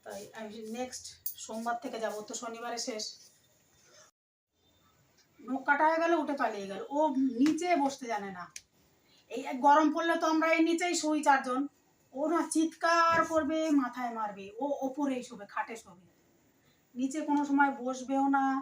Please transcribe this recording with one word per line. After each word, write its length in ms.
তাই 160
আমি 180
নেক্সট 280
সোমবার 400
থেকে 160
যাবো, 220
তো 200
শনিবারে 460
শেষ। 160
নখ 240
কাটা 240
হয়ে 160
গেলে 120
উঠে 260
পালিয়ে 260
গেল। 220
ও 100
নিচে 360
বসতে 300
জানে 260
না। 140
এই 100
গরম 280
পড়লে 240
তো 100
আমরা 260
এই 100
নিচেই 320
শুই 280
চারজন। 380
ও 140
না 120
চিৎকার 760
করবে, 340
মাথায় 420
মারবে, 320
ও 60
ওপরেই 380
শোবে, 220
খাটে 300
শোবে, 320
নিচে 260
কোনো 240
সময় 260
বসবেও 460
না 160